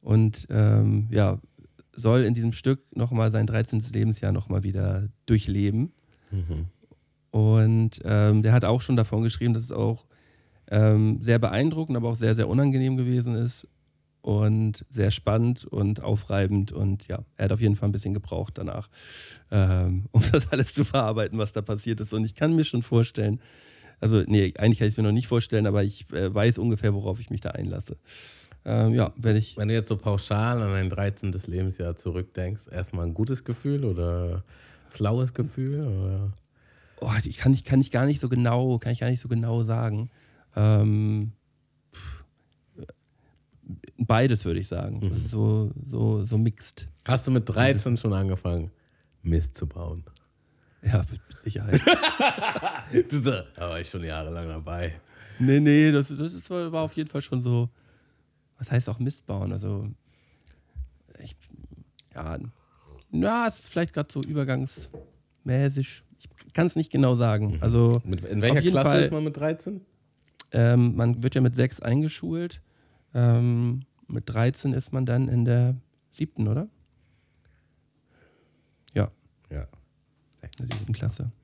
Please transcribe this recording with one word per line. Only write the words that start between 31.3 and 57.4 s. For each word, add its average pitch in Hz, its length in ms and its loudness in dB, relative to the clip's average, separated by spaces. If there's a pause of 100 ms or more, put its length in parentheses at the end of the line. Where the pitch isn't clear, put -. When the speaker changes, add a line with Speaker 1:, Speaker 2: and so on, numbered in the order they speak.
Speaker 2:
Lebensjahr 90 480 -4
zurückdenkst, 92 720 -8
erstmal 90 360 -6
ein 85 80 -4
gutes 120 320 -4
Gefühl 139 400 -4
oder 87 580 -2 (460)
flaues 120 440 -2
Gefühl? 135 540 -4
Oder? 95 460 -4 (680)
Speaker 1:
Oh, 120 120 -4 (120)
ich - 140 -8
kann, 131 160 4
ich 131 100 0
kann 135 160 2
ich 135 120 0
gar 127 140 0
nicht 143 140 0
so 127 80 -4
genau, 120 500 0
kann 120 140 -4
ich 117 80 -4
gar 123 100 -2
nicht 123 120 -2
so 117 80 -12
genau 117 340 0
sagen. 113 460 -2 (460)
Ähm, 107 760 4 (600)
pff, - 320 -16 (1700)
beides, 117 480 2
würde 87 140 -2
ich 95 80 -8
sagen. 101 340 -6
Speaker 2:
Mhm. 90 140 -2 (120)
Speaker 1:
So, 107 440 0 (140)
so, 110 380 0
so 110 140 -2
mixed. - 520 -4 (160)
Speaker 2:
Hast 127 220 0
du 135 40 0
mit 123 160 2
dreizehn 120 500 2
schon 110 160 -2
angefangen, 90 580 -2 (500)
Mist 80 340 0
zu 78 120 -6
bauen? 82 360 -10 (800)
Speaker 1:
Ja, 110 160 2 (100)
mit, - 180 -12
mit - 100 -20
Sicherheit. 107 480 0
Speaker 2:
<laughs> 349 60 6 (1160)
Du 143 100 -2
so, 139 120 2 (240)
da 87 140 -8
war 85 120 -6
ich - 80 -10
schon 92 140 -8
jahrelang 80 440 -8
dabei. 82 460 -6 (460)
Speaker 1:
Nee, 135 200 4
nee, 151 320 6
das, 143 160 2
das 151 260 -8
ist, 180 160 -14
war 165 320 -6
auf 156 120 -6
jeden 156 160 -6
Fall 143 120 -6
schon 127 200 -4